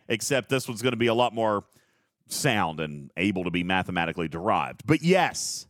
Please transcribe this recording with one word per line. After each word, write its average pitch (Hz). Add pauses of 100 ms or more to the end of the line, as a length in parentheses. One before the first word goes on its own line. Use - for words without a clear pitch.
Except 120
this 131
one's 113
gonna 123
be 117
a 113
lot 120
more 107 (600)
sound 92
and 73
able 92
to 87
be 87
mathematically 87
derived. 78
But 160
yes, 165